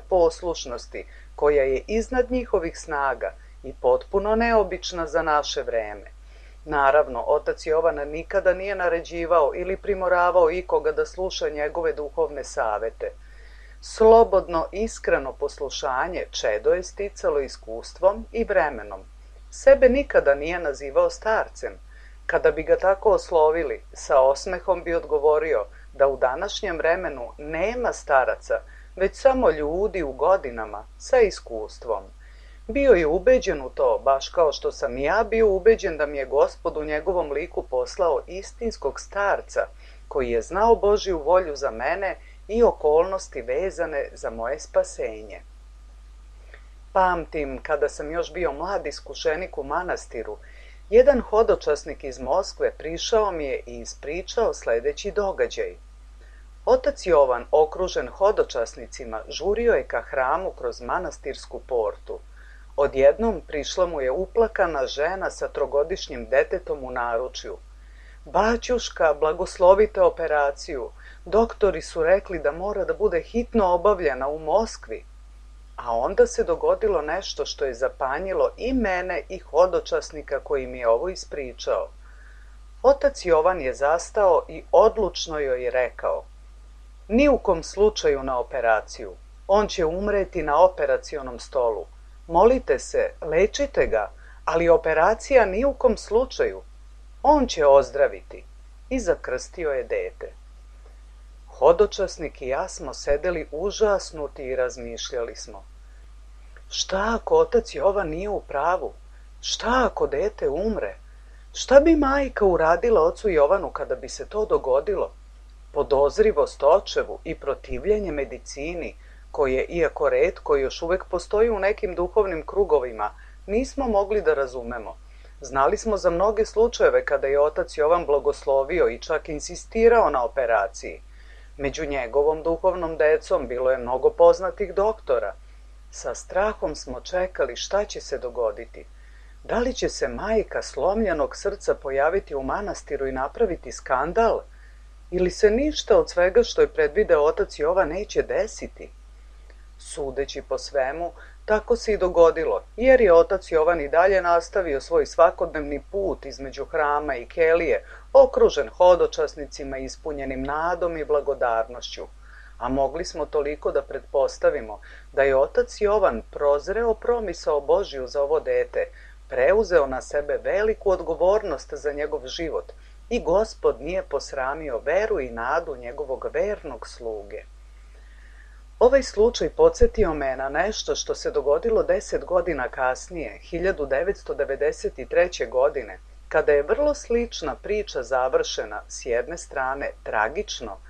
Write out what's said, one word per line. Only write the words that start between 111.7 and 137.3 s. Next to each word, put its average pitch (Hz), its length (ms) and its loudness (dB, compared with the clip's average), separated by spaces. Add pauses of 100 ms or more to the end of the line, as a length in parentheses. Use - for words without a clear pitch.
bi 320 160 6
majka 277 480 0
uradila 170 580 4
ocu 175 260 0
Jovanu 156 420 2
kada 131 260 -6
bi 123 120 -12
se - 180 -12
to 214 200 -4
dogodilo?" 143 640 0 (640)
Podozrivost 143 920 2
očevu 143 640 2
i 165 100 -6
protivljenje 151 800 -4
medicini, 139 840 -10 (340)
koje, 131 340 0
iako 160 440 0
retko, 143 480 2
još 135 260 -4
uvek 175 280 -2
postoji 208 400 0
u 214 80 -2
nekim 196 360 -2
duhovnim 180 520 0
krugovima, 127 640 0 (360)
nismo 254 420 -2
mogli 202 340 0
da 156 120 2
razumemo. 120 640 -6 (440)
Znali 139 360 0
smo 214 200 -2
za 180 140 0
mnoge 202 340 0
slučajeve 190 600 2
kada 139 220 -2
je 139 140 2
otac 151 380 -2
Jovan 160 280 2
blagoslovio 139 800 0
i 117 100 -6
čak - 300 -6
insistirao 202 800 2
na 131 140 0
operaciji. 113 800 -2 (540)
Među 143 300 -6
njegovom 143 560 0
duhovnom 165 540 -2
decom 156 520 2
bilo 127 220 0
je 127 80 0
mnogo 131 320 0
poznatih 175 640 4
doktora. 143 600 0 (560)
Sa 127 240 -8
strahom 190 600 -4
smo 123 260 -12
čekali 180 560 -4